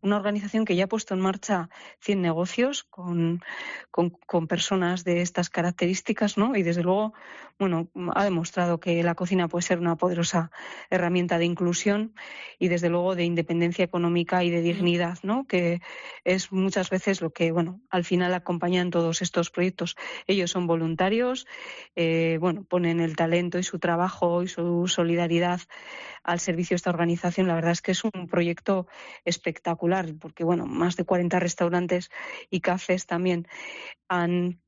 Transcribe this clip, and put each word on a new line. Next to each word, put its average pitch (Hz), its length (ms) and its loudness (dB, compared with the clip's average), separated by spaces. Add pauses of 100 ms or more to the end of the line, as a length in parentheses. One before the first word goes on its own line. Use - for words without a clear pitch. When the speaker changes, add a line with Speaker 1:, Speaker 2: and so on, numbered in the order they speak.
Speaker 1:
una 202 140 2
organización 208 500 0
que 185 100 2
ya 185 100 4
ha - 20 -6
puesto 214 260 -2
en 185 60 0
marcha 190 500 0 (300)
cien 202 220 0
negocios 185 640 0
con, 175 560 -2 (500)
con, 175 200 2 (140)
con 165 220 0
personas 180 560 0
de 175 180 2
estas 175 280 -2
características, 180 880 0
¿no? 233 180 2
Y 196 80 2
desde 170 200 0
luego, 202 300 2 (460)
bueno, 175 300 0 (260)
ha 196 80 2
demostrado 175 560 0
que 170 240 2
la 170 120 2
cocina 180 320 2
puede 175 160 -2
ser 180 160 0
una 170 160 2
poderosa 170 560 0 (380)
herramienta 175 480 2
de 170 80 2
inclusión 185 680 0 (460)
y 180 100 2
desde 175 200 2
luego 175 260 2
de 175 100 0
independencia 170 580 0
económica 175 600 2
y 175 80 2
de 170 100 2
Speaker 2:
Mm. - 20 0
Speaker 1:
dignidad, 175 600 0
¿no? 233 220 -2
Que 175 360 0 (420)
es 185 280 0
muchas 190 380 0
veces 190 320 0
lo 160 100 -4
que, 165 200 0
bueno, 175 280 0 (100)
al 180 140 0
final 180 300 2
acompañan 180 560 0
todos 165 320 0
estos 175 300 0
proyectos. 180 440 -2 (320)
Ellos 190 240 0
son 180 160 -2
voluntarios, 185 800 0 (500)
eh, 165 460 2
bueno, 175 220 0
ponen 170 360 2
el 165 160 0
talento 170 440 2
y 185 40 -2
su - 160 -6
trabajo 175 640 0
y 185 40 -4
su 175 400 0
solidaridad 170 720 2 (640)
al 175 160 0
servicio 175 360 0
de - 20 2
esta 180 140 -2
organización. 170 560 2
La 170 80 2
verdad 165 160 2
es 170 100 0
que - 120 -2
es - 100 -2
un 190 240 -4
proyecto 180 600 0 (380)
espectacular, 170 960 -2
porque, - 240 -10
bueno, 170 240 2
más 170 280 0
de 175 100 -2
cuarenta 180 340 2
restaurantes 175 680 0 (420)
y 185 80 0
cafés 180 480 0
también 175 400 0 (600)
han 175 580 0